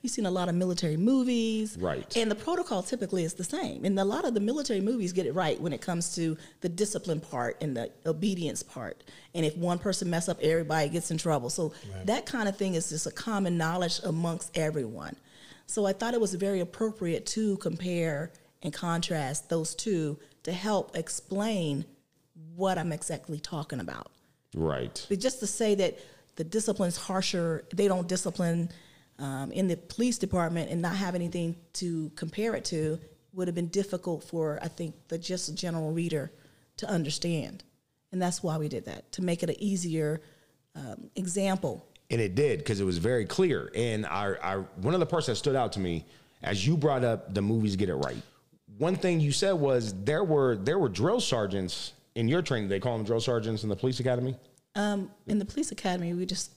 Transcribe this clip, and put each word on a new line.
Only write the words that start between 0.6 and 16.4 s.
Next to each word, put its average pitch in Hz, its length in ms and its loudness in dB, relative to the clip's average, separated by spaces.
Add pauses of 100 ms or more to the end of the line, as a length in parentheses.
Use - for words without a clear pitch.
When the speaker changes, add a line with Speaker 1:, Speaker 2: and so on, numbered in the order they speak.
Speaker 1:
movies. 226 800 2
Speaker 2:
Right. - 400 -2
Speaker 1:
And 226 140 2
the 208 60 2
protocol 330 480 0
typically 190 400 -2
is 165 100 -2
the 185 100 -6
same. 294 400 -4
And 196 160 4
a 196 60 4
lot 262 200 0
of 240 100 2
the 208 40 4
military 233 400 0
movies 202 320 0
get 180 140 0
it 120 80 0
right 160 260 2
when 147 140 -2
it - 80 -6
comes 170 340 -2
to 160 220 0 (240)
the 180 80 0
discipline 175 500 -2
part 120 420 -4
and 139 140 -2
the 117 160 -4 (140)
obedience 160 560 0
part. - 420 -10 (300)
And 165 100 0
if 156 140 0
one 175 220 0
person 185 280 0
mess 170 220 0
up, 175 100 -2
everybody 156 480 2
gets 165 220 -2
in 160 80 -2
trouble. 156 320 0
So 160 240 -2 (180)
Speaker 3:
Right. 92 140 -8
Speaker 1:
that 208 220 0
kind 226 200 -2
of 196 100 0
thing 185 180 0
is 165 140 -2
just 156 180 -4
a - 40 -6
common 196 460 0
knowledge 170 460 0
amongst 165 520 -2
everyone. 135 600 -2 (500)
So 202 220 0
I 196 60 2
thought 226 200 -2
it 240 80 4
was 185 140 2
very 196 240 0